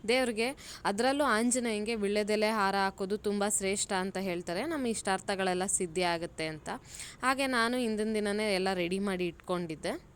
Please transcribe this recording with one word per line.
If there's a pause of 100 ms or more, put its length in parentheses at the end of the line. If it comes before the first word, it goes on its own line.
ದೇವ್ರಿಗೆ,
ಅದರಲ್ಲೂ
ಆಂಜನೇಯಂಗೆ
ವೀಳ್ಯದೆಲೆ
ಹಾರ
ಹಾಕೋದು
ತುಂಬ (140)
ಶ್ರೇಷ್ಠ
ಅಂತ
ಹೇಳ್ತಾರೆ.
ನಮ್ಮ
ಇಷ್ಟಾರ್ಥಗಳೆಲ್ಲ
ಸಿದ್ಧಿ
ಆಗುತ್ತೆ
ಅಂತ. (540)
ಹಾಗೆ
ನಾನು
ಹಿಂದಿನ
ದಿನವೇ
ಎಲ್ಲ
ರೆಡಿ
ಮಾಡಿ
ಇಟ್ಕೊಂಡಿದ್ದೆ.